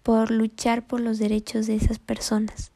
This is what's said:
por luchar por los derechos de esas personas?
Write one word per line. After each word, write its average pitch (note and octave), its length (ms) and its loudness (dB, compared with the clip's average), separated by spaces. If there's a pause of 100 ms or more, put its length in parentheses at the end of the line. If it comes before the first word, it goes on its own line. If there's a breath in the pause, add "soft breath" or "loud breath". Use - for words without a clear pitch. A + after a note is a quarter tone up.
por A3 300 2
luchar A3+ 560 0
por B3 120 -4
los A3+ 200 -2
derechos G#3+ 480 -2
de A3 80 0
esas A3 240 2
personas? - 760 -4